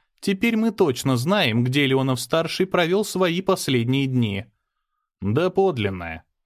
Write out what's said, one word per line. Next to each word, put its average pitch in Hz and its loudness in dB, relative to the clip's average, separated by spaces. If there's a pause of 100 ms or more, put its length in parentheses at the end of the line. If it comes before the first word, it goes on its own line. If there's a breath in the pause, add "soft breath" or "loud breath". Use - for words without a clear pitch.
(200 soft breath)
"теперь 214 0
мы 226 2
точно 139 0
знаем, 127 0
где 135 2
Леонов-старший 135 0
провел 185 0
свои 180 0
последние 135 0
дни". 110 0 (760)
"Да 127 0
подлинное", — 101 -2 (200)